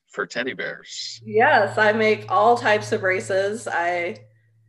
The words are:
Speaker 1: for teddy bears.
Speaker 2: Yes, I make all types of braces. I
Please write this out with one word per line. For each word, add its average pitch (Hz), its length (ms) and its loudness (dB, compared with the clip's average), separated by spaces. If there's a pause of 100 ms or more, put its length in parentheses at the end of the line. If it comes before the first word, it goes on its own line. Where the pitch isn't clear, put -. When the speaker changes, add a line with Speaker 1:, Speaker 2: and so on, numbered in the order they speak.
Speaker 1:
for 98 180 -6
teddy 120 280 -6
bears. - 680 -12
Speaker 2:
Yes, 220 540 2
I 214 140 4
make 214 380 0
all 208 260 4
types 214 360 0
of 214 100 -2
braces. 196 640 -2
I 175 480 -2 (520)